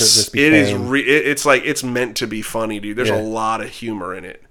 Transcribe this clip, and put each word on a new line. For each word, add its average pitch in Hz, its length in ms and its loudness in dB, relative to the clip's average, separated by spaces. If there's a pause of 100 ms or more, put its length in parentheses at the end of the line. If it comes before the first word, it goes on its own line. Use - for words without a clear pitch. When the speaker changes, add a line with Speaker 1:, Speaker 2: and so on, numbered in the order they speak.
(160)
Speaker 1:
just 107 200 0
Speaker 2:
it 143 180 6
is 147 180 6
Speaker 1:
became 120 180 -2
Speaker 2:
re-, 135 120 0
it, 135 260 2
it's, 143 180 0
like, 131 200 4
it's 147 180 -4
meant 123 340 -2
to 120 100 -4
be 107 140 -6
funny, 110 380 -4
dude. 104 180 -8
There's 110 120 0
Speaker 1:
Yeah. 107 100 2
Speaker 2:
a 110 40 -4
lot 110 380 -2
of 107 80 -10
humor 104 460 -8
in 92 100 -14
it. - 260 -18